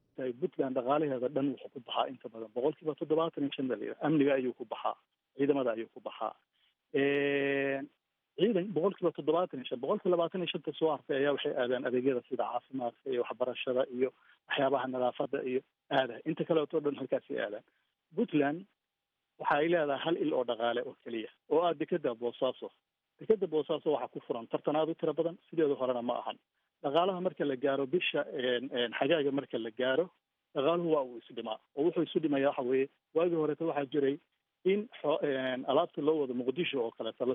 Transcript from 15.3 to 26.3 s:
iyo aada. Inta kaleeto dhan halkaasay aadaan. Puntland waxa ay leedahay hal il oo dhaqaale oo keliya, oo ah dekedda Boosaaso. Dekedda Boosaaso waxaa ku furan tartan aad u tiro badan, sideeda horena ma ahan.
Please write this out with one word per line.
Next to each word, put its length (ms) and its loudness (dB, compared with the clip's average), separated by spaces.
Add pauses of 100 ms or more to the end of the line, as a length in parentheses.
iyo 180 0 (300)
aada. 240 0 (100)
Inta 200 -2
kaleeto 360 2
dhan 140 0
halkaasay 460 -4
aadaan. 240 -6 (480)
Puntland 480 0 (800)
waxa 160 2
ay 120 4
leedahay 360 2
hal 120 2
il 160 0
oo 120 2
dhaqaale 420 0
oo 140 -10
keliya, 300 -6 (200)
oo 120 4
ah 120 2
dekedda 400 -2
Boosaaso. 560 -4 (480)
Dekedda 280 2
Boosaaso 460 -2
waxaa 220 -2
ku 60 -8
furan 260 -6
tartan 300 -2
aad 120 2
u 60 -2
tiro 200 -2
badan, 220 -2 (140)
sideeda 240 2
horena 280 0
ma 200 -2
ahan. 160 -8 (460)